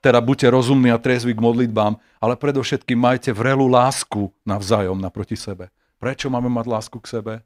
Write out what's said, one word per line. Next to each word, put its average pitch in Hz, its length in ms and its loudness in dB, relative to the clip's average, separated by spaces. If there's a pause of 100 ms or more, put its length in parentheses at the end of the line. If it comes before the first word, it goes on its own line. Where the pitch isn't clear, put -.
Teda 120 160 4
buďte 120 320 2
rozumní 127 400 4
a 117 80 2
triezvi 120 400 -2
k 113 60 -2
modlitbám, 110 580 0 (160)
ale 117 160 0
predovšetkým 131 640 -2
majte 123 320 0
vrelú 131 400 0
lásku 123 720 0
navzájom 101 560 -2
naproti 95 400 -8
sebe. 92 320 -12 (320)
Prečo 131 320 -4
máme 123 160 -2
mať 117 160 -2
lásku 113 320 -6
k - 140 -16 (100)
sebe? 110 120 -10 (120)